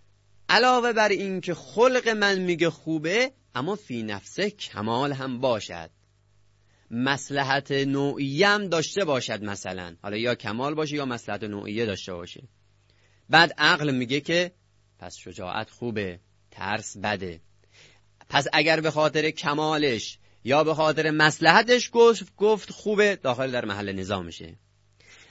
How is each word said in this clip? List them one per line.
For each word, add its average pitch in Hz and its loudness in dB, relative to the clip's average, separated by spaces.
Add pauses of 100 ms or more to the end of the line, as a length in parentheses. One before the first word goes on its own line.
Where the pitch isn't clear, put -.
(480)
علاوه 240 4
بر 214 2
این 190 -2
که 175 -4
خلق 240 2
من 202 2
میگه 175 2
خوبه، 160 -2 (220)
اما 160 -4
فی 120 -8
نفسه 107 -6
کمال 120 -4
هم 131 -8
باشد، 101 -2 (1000)
مصلحت 139 -2
نوعیه 139 0
هم 208 0
داشته 165 -2
باشد، 123 -2
مثلاً 92 -8
حالا 101 -6
یا 120 0
کمال 120 -4
باشه 151 -4
یا 143 -4
مصلحت 113 -6
نوعیه 104 -4
داشته 95 -6
باشه. 90 -14 (840)
بعد 160 6
عقل 151 2
میگه 127 -2
که 175 -2 (460)
پس 87 -16
شجاعت 92 -10
خوبه، 104 -6 (300)
ترس 104 -8
بده. 95 -6 (880)
پس 139 2
اگر 160 4
به 156 0
خاطر 151 0
کمالش 151 -2 (260)
یا 143 4
به 156 0
خاطر 156 2
مصلحتش 160 4
گفت، 233 4
گفت 208 0
خوبه، 202 2
داخل 131 -2
در 120 -2
محل 101 -4
نزاع 95 -4
می‌شه. 82 -14 (760)